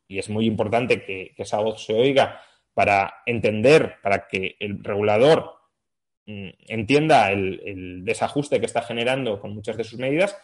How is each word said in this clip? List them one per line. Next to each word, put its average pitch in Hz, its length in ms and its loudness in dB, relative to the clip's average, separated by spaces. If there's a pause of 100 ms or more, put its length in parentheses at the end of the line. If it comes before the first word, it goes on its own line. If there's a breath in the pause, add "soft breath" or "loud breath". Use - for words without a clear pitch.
y 95 140 -10
es 92 100 -6
muy 110 160 0
importante 110 560 0
que, 95 320 -12
que - 100 -10
esa 107 160 -4
voz 107 220 -4
se - 120 -4
oiga 123 480 2 (320 loud breath)
para 98 520 0
entender, 113 760 2
para 98 240 -2
que 95 320 -6
el 104 240 -8
regulador, 107 680 4 (720)
mm, 101 240 -12 (180)
entienda 117 640 4
el, 98 340 -2
el 92 380 -12
desajuste 123 560 -2
que 104 60 -4
está 117 160 -2
generando 117 580 -2
con 104 160 -12
muchas 107 220 -8
de 110 80 -4
sus 117 140 -16
medidas, 151 440 -2